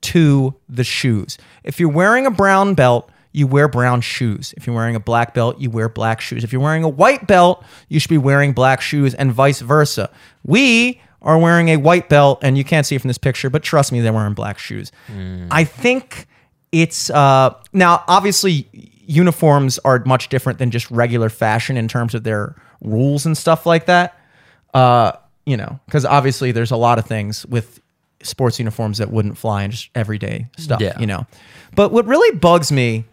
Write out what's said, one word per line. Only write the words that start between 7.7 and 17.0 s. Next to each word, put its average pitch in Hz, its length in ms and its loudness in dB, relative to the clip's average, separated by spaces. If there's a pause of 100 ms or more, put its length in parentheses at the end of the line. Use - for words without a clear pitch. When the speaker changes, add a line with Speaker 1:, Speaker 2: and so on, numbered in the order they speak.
Speaker 1:
you 151 100 0
should - 100 -6
be 165 80 2
wearing 139 360 2
black 131 280 2
shoes 139 320 -2
and 135 180 -2
vice 135 280 0
versa. 135 500 0 (340)
We 240 580 2 (200)
are 160 180 2
wearing 170 300 4
a 160 80 4
white 165 300 2
belt, 143 360 4
and 135 120 2
you 139 80 0
can't 147 220 0
see 147 100 -4
it 127 60 -4
from - 60 -6
this 123 100 -4
picture, 135 320 -4
but 151 140 -4
trust 143 280 0
me, 120 80 -2
they're 113 140 0
wearing 104 220 -2
black 101 240 -10
shoes. 101 320 -12 (200)
Speaker 2:
Mm. 92 380 -12
Speaker 1:
I 165 140 2
think - 640 -4 (440)
it's, 165 380 -2